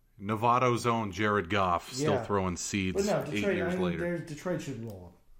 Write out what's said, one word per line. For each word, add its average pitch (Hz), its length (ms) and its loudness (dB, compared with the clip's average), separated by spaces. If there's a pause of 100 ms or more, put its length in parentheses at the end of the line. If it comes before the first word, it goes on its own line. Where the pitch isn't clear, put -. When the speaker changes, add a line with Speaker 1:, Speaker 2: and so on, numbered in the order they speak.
(160)
Speaker 1:
Novato's 117 680 2
own 113 260 0
Jared 101 380 2
Goff 95 420 2
still 131 200 0
Speaker 2:
Yeah. 107 120 2
Speaker 1:
throwing 95 320 0
seeds 95 380 -2
Speaker 2:
But 196 120 0
no, 160 200 0
Speaker 1:
eight 151 100 -4
Speaker 2:
Detroit, 202 200 0
Speaker 1:
years 180 160 0
Speaker 2:
I 185 40 -2
mean, 185 100 0
Speaker 1:
later. 170 140 -2
Speaker 2:
there's, 170 280 -4
Detroit 156 340 -6
should 113 220 -8
roll 95 280 -12 (280)